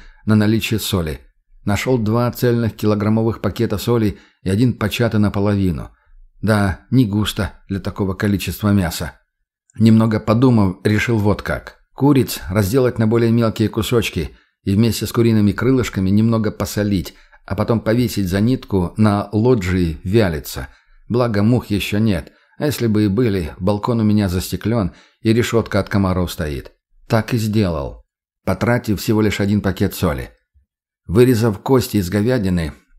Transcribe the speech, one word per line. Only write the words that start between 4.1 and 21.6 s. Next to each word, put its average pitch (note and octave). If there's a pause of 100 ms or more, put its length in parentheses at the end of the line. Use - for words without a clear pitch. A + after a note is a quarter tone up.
и F2+
один A2+
початый A2
наполовину. G2 (500)
Да, G2+ (100)
не B2
густо G2+ (160)
для G2
такого F#2+
количества G2+
мяса. F2 (580)
Немного A2
подумав, A2+
решил G#2+
вот G2+
как. - (140)
Куриц C3 (100)
разделать A2+
на A2+
более A#2
мелкие A2+
кусочки G2 (260)
и G2
вместе A2
с -
куриными A2
крылышками G#2
немного A2
посолить, G2+ (320)
а F#2+
потом G#2+
повесить A2
за G2
нитку G#2+
на G#2
лоджии F#2
вялиться. F2+ (400)
Благо A2+
мух A#2